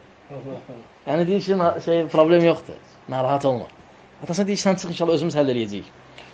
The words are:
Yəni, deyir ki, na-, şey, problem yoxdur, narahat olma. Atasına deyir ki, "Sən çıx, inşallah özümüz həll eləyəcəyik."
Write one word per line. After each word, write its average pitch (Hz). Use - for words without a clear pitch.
Yəni, 165
deyir 190
ki, 190
na-, 170
şey, 165
problem 160
yoxdur, -
narahat 131
olma. 123
Atasına 180
deyir 202
ki, -
"Sən 190
çıx, 180
inşallah 170
özümüz 156
həll 143
eləyəcəyik." 101